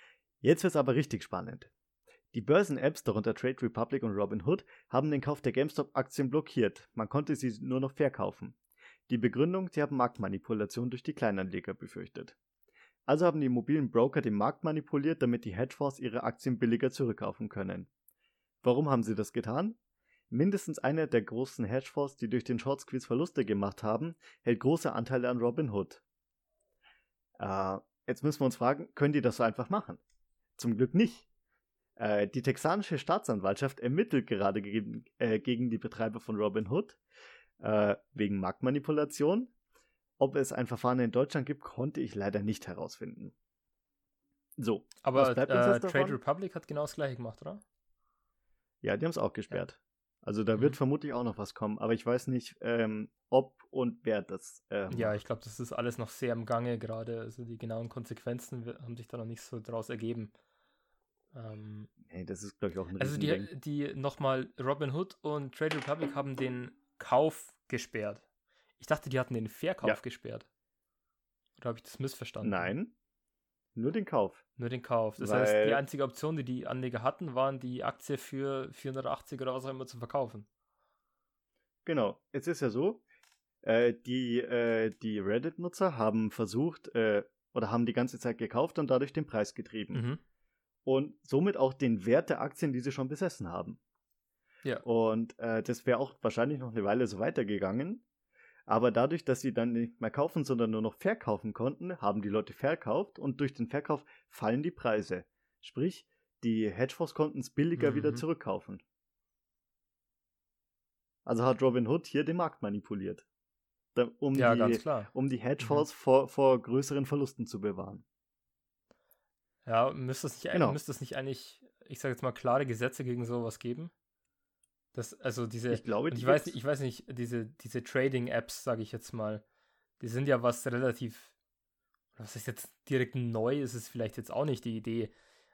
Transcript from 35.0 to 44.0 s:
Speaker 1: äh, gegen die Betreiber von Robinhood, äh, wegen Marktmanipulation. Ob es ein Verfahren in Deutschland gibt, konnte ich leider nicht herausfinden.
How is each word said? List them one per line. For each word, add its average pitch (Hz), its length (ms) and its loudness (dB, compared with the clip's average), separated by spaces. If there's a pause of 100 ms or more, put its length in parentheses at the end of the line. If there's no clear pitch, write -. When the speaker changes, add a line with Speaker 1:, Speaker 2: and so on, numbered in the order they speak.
Speaker 1:
äh, 110 220 2
gegen 123 300 0
die 113 80 0
Betreiber 113 420 -4
von 110 160 -4
Robinhood, 107 600 0 (640)
äh, 104 380 4 (160)
wegen 101 260 0
Marktmanipulation. 147 1080 0 (680)
Ob 135 180 2
es 135 160 0
ein 123 140 -2
Verfahren 127 340 0
in 117 120 2
Deutschland 131 340 2
gibt, 143 160 -6
konnte 139 400 -4
ich 107 120 -6
leider 101 280 -2
nicht 104 260 -4
herausfinden. - 640 -10 (1200)